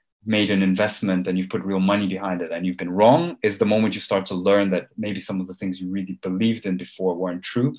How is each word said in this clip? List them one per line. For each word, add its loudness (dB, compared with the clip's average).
made 2
an 4
investment 0
and 0
you've -4
put -2
real -2
money 2
behind -4
it -8
and -4
you've -4
been -4
wrong 4
is 0
the 2
moment 2
you -6
start -2
to -6
learn 2
that -2
maybe -4
some -6
of -6
the -12
things -6
you -8
really -6
believed 0
in 0
before -2
weren't -6
true. 0